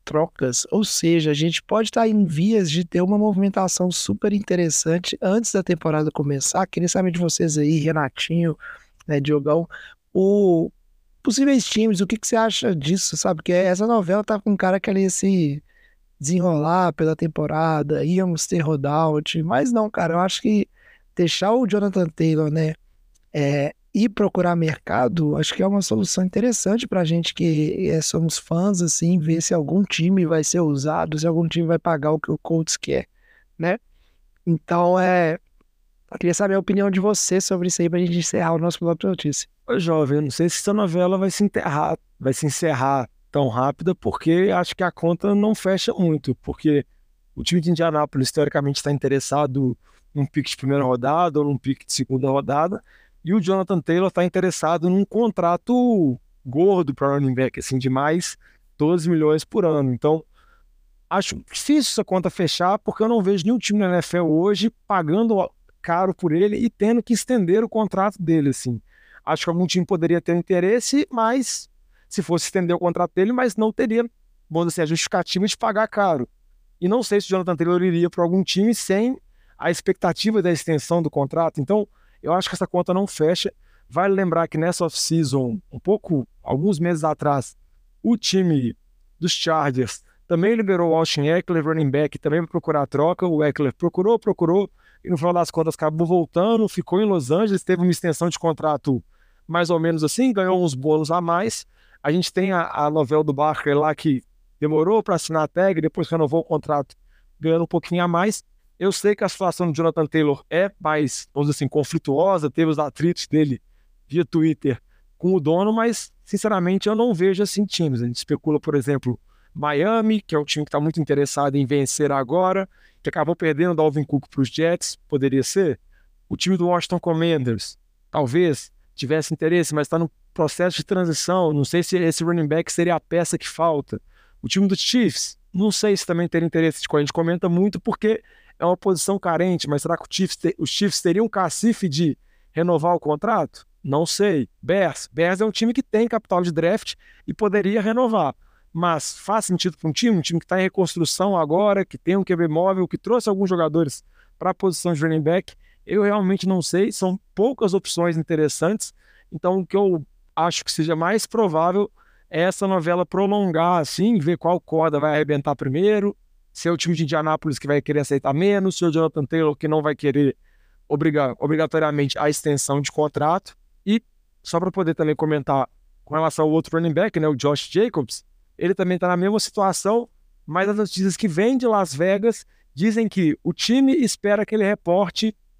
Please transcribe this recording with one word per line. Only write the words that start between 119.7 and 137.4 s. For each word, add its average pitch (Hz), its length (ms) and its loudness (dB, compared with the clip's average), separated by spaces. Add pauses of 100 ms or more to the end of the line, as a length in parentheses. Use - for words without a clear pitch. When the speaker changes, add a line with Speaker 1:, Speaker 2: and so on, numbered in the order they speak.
Speaker 2:
que - 140 -10
é 151 40 2
um 147 60 -2
time 151 200 -4
que - 80 -16
tá 147 80 0
muito 156 200 -2
interessado 143 540 0
em 143 100 2
vencer 139 460 0
agora, 180 580 0 (340)
que - 60 -4
acabou 160 280 -2
perdendo 165 360 0
o - 40 0
Dalvin 151 280 2
Cook 139 240 -4
pros 135 200 0
Jets, 165 500 -2 (100)
poderia 135 340 0
ser. 170 360 0 (500)
O - 80 -6
time 185 200 0
do 175 100 0
Washington 175 320 0
Commanders, 160 800 -2 (320)
talvez, 151 640 0 (220)
tivesse 147 380 -4
interesse, 160 400 0
mas 151 140 0
tá 170 120 -2
no 165 120 -2 (220)
processo 175 460 -2
de 151 60 -6
transição, 180 680 0
não 143 120 0
sei 170 200 -2
se - 120 -2
esse 165 280 0
running 165 240 0
back 160 240 -2
seria 170 240 0
a 156 40 -2
peça 165 380 -2
que - 100 -8
falta. 156 540 -2 (400)
O - 60 -8
time 196 180 2
dos 190 140 0
Chiefs, - 580 -2 (140)
não 202 180 2
sei 202 260 0
se - 80 -6
também 175 220 -2
teria 165 180 0
interesse, 160 380 0
tipo, - 140 -2
a 147 40 4
gente 147 120 -2
comenta 170 360 -2